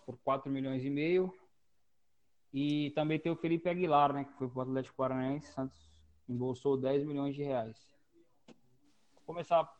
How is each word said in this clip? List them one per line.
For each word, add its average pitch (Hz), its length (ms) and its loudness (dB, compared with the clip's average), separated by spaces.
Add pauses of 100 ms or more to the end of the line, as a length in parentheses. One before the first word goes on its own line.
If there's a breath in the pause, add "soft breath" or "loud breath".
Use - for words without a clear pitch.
por 123 180 -10
quatro 135 260 0
milhões 135 360 -2
e 139 40 -2
meio. 175 440 2 (1200)
E 147 380 0
também 156 280 0
tem 165 100 -2
o 165 60 0
Felipe 165 320 0
Aguilar, 156 460 4
né, 139 100 -2
que 135 140 -16
foi 131 100 -4
pro 127 140 -4
Atlético 131 340 -4
Paranaense, 131 560 -2
Santos - 400 -8 (340)
embolsou 127 520 0
dez 135 260 0
milhões 143 320 -4
de 143 80 -4
reais. 120 340 -4 (1400)
Vou - 100 -20
começar 165 340 2
a 156 100 0 (100)